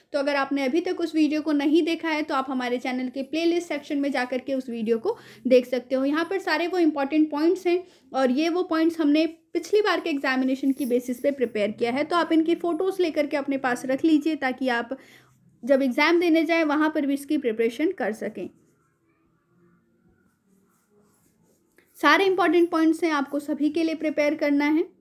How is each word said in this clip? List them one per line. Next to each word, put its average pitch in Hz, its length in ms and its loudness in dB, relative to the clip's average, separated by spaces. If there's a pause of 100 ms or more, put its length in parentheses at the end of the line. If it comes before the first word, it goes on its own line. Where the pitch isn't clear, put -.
(120)
तो 294 60 -2
अगर 285 180 0
आपने 277 280 -2
अभी 269 160 0
तक 359 200 -4
उस 320 140 -4
वीडियो 302 280 2
को 311 120 -2
नहीं 294 300 4
देखा 330 240 -2
है 311 140 -2
तो 311 120 -6
आप 269 140 -2
हमारे 254 300 -4
चैनल 254 300 -4
के 269 160 -8
प्लेलिस्ट 339 440 -2
सेक्शन 294 300 -4
में 277 140 -2
जाकर 254 260 -2
के 269 160 -6
उस 262 160 -4
वीडियो 226 280 0
को 381 180 -2 (300)
देख 247 200 6
सकते 254 280 -4
हो। 262 100 0
यहाँ 302 200 0
पर 381 160 -4
सारे 330 280 -2
वो 359 100 -2
इंपॉर्टेंट 302 520 2
पॉइंट्स 320 360 0
हैं 359 160 0 (300)
और 262 180 2
ये 302 180 0
वो 349 160 0
पॉइंट्स 330 360 0
हमने 311 260 4 (280)
पिछली 359 280 0
बार 381 180 0
के 339 100 -4
एग्जामिनेशन 269 640 -2
की 269 140 -4
बेसिस 247 340 -2
पे 285 100 0
प्रिपेयर 226 400 -2
किया 233 220 -2
है, 269 120 0
तो 330 120 -2
आप 330 160 0
इनकी 330 220 4
फ़ोटोज़ 349 480 -2
लेकर 311 240 0
के 302 100 -4
अपने 277 220 -2
पास 262 280 -4
रख 262 180 -2
लीजिए 311 320 2
ताकि 254 320 -4
आप 240 280 -2 (680)
जब 269 200 4
एग्जाम 294 380 2
देने 330 240 4
जाएं 330 200 2
वहाँ 302 260 2
पर 311 160 -2
भी 277 80 0
इसकी 285 240 -2
प्रिपरेशन 233 540 0
कर 214 200 -4
सकें। 208 360 -8 (3500)
सारे 320 260 4
इंपॉर्टेंट 349 460 2
पॉइंट्स 320 340 2
हैं, 330 80 2
आपको 180 280 -2
सभी 294 300 -2
के 330 140 -2
लिए 320 120 -2
प्रिपेयर 302 380 0
करना 294 320 0
है। 311 200 2 (140)